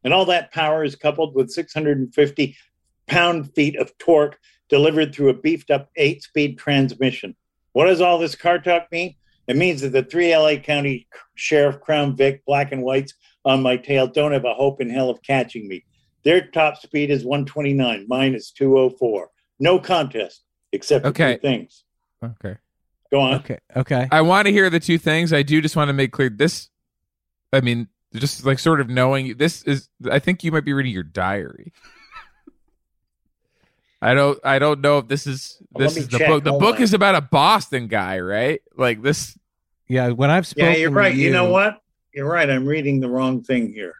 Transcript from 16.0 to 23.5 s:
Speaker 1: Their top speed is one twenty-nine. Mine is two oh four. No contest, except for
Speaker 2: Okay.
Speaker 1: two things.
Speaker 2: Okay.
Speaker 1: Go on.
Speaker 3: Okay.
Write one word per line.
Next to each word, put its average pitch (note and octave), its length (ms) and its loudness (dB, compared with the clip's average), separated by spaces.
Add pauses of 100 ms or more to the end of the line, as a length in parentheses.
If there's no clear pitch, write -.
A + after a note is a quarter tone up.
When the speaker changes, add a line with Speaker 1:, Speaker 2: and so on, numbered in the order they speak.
Speaker 1:
Their F3 240 4
top D#3 300 0
speed D3 320 -6
is C#3 140 -2
one C#3+ 220 -4
twenty-nine. C3+ 600 -4
Mine C3 260 0
is A2 160 -12
two C3+ 280 2
oh C3 120 2
four. A2 400 -4 (300)
No F3+ 180 2
contest, C#3+ 640 -4 (300)
except - 320 0
for D#3+ 60 0
Speaker 2:
Okay. C3+ 240 0
Speaker 1:
two A#2+ 60 -8
things. B2 440 -4 (400)
Speaker 2:
Okay. G#2+ 320 -12 (540)
Speaker 1:
Go C#3 100 2
on. C3 200 0
Speaker 3:
Okay. - 180 -12 (180)